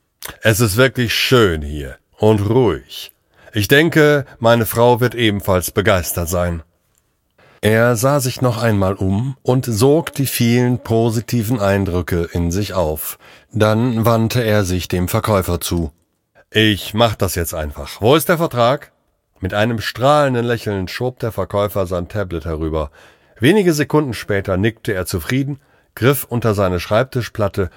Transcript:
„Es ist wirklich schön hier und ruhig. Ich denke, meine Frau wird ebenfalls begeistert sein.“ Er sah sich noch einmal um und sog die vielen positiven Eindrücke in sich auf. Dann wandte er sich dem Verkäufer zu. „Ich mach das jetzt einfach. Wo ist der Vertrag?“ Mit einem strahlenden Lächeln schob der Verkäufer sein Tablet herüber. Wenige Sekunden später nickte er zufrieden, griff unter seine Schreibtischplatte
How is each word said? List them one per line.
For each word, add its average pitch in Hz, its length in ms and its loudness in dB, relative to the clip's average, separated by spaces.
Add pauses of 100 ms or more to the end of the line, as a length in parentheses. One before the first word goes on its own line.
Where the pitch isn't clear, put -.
(400)
„Es 117 180 2
ist 107 180 0
wirklich 123 380 2
schön 95 480 4
hier 71 360 -10 (180)
und 107 240 2
ruhig. 104 720 -2 (400)
Ich 104 160 -2
denke, 147 560 4 (160)
meine 117 260 4
Frau 120 340 4
wird 120 140 0
ebenfalls 101 560 0
begeistert 92 580 0
sein.“ 87 360 -4 (960)
Er 113 340 4
sah 135 240 0
sich 123 240 -4
noch 117 180 -2
einmal 101 340 0
um 101 480 -2
und 127 240 0
sog 135 480 2
die 139 120 -2
vielen 123 540 2
positiven 113 800 0
Eindrücke 90 720 0
in 85 180 -2
sich 95 240 -4
auf. 78 440 -4 (340)
Dann 110 520 2
wandte 113 380 2
er 104 220 2
sich 90 240 -4
dem 90 180 -2
Verkäufer 95 540 0
zu. 85 320 -4 (580)
„Ich 107 420 0
mach 110 220 2
das - 220 -4
jetzt 85 180 -4
einfach. 76 460 -10
Wo 120 160 4
ist 156 120 -2
der 175 100 0
Vertrag?“ 131 520 0 (480)
Mit 95 160 -6
einem 110 260 0
strahlenden 131 640 0
Lächeln 104 440 -4
schob 127 320 -8
der 117 100 -4
Verkäufer 101 560 -2
sein 87 220 -4
Tablet 90 380 -6
herüber. 78 440 -4 (480)
Wenige 175 360 4
Sekunden 151 400 0
später 98 420 -4
nickte 107 360 -2
er 92 140 -6
zufrieden, 135 540 -4 (340)
griff 131 300 0
unter 117 280 -2
seine 95 260 0
Schreibtischplatte 104 1000 -2